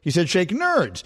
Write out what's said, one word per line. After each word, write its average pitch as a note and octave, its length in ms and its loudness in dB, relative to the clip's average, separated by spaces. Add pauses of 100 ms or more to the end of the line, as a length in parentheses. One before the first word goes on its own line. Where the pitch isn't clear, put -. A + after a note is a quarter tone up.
He D#3 100 -4
said, D#3+ 180 2
Shake F3+ 220 0
nerds. A#3+ 560 0